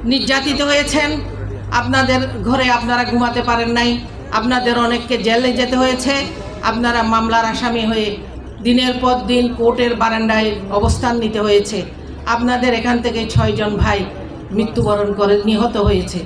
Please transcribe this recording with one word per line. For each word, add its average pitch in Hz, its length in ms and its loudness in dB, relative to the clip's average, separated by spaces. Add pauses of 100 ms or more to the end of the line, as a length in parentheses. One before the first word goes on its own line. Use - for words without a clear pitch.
নির্যাতিত 269 580 0
হয়েছেন, 285 500 0 (600)
আপনাদের 254 720 0
ঘরে 247 260 2
আপনারা 240 340 0
ঘুমাতে 240 380 0
পারেন 233 280 0
নাই, 240 280 2 (340)
আপনাদের 240 460 2
অনেককে 240 400 0
জেলে 233 360 2
যেতে 247 240 0
হয়েছে, 254 480 0 (380)
আপনারা 233 400 0
মামলার 226 420 2
আসামি 233 400 -2
হয়ে 220 320 0 (460)
দিনের 247 380 2
পর 247 140 4
দিন 247 380 2
কোর্টের 240 420 2
বারান্দায় 220 600 2 (160)
অবস্থান 240 460 2
নিতে 220 220 -2
হয়েছে। 202 420 2 (440)
আপনাদের 240 480 2
এখান 233 280 0
থেকে 226 280 -2
ছয়জন 214 480 0
ভাই 196 280 0 (460)
মৃত্যুবরণ 208 640 0
করে 202 320 4
নিহত 220 320 2
হয়েছে। 185 480 0